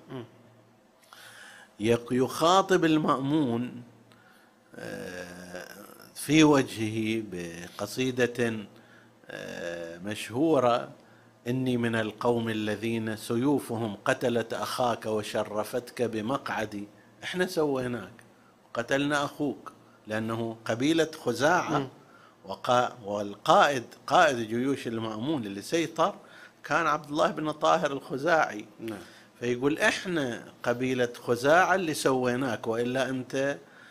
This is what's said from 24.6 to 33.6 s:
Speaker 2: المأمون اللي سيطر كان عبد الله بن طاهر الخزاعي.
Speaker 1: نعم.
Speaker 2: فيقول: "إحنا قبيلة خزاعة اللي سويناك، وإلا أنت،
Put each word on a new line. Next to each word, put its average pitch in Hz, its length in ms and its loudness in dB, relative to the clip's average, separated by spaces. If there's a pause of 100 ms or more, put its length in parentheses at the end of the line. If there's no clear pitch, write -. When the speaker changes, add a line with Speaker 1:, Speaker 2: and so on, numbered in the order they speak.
Speaker 2:
المأمون 113 600 -4
اللي 98 160 -8
سيطر 165 520 0 (500)
كان 160 220 2
عبد 151 240 0
الله 156 200 2
بن 156 200 -4
طاهر 156 420 2
الخزاعي. 139 720 0 (160)
Speaker 1:
نعم. 110 180 -6 (420)
Speaker 2:
فيقول: 123 380 0
"إحنا 156 680 -2 (180)
قبيلة 123 460 0 (180)
خزاعة 151 480 4
اللي 170 200 0
سويناك، 127 720 0
وإلا 123 420 0
أنت، 135 500 -2 (320)